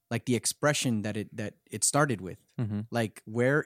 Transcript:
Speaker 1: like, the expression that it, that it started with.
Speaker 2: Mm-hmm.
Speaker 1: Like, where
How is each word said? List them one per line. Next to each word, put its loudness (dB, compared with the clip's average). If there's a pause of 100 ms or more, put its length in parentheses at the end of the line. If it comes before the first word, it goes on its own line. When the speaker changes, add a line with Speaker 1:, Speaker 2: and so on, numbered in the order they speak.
Speaker 1:
like, -2
the 4
expression 0
that -4
it, -8
that -8 (160)
it -2
started 2
with. -10 (220)
Speaker 2:
Mm-hmm. -2 (100)
Speaker 1:
Like, -2
where 2